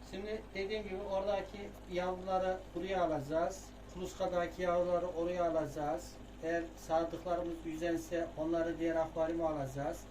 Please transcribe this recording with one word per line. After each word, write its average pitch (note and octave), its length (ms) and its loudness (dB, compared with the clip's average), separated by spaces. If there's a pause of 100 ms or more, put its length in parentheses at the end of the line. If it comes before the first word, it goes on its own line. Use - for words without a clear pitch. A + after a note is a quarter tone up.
(100)
Şimdi G#3+ 300 -4 (140)
dediğim G3+ 280 -2
gibi F#3+ 180 -4 (100)
oradaki G3 580 0 (220)
yavruları F#3 640 2 (180)
buraya F#3 280 2
alacağız. D#3 600 2 (300)
Kuluskadaki F3+ 680 0
yavruları F3 460 4
oraya F3 440 2
alacağız. D#3 600 0 (320)
Eğer E3 200 2 (240)
sadıklarımız E3 800 2
yüzense E3 600 0 (100)
onları E3 420 2
diğer E3 160 2
akvaryuma D#3+ 540 2
alacağız. C#3 500 -2 (120)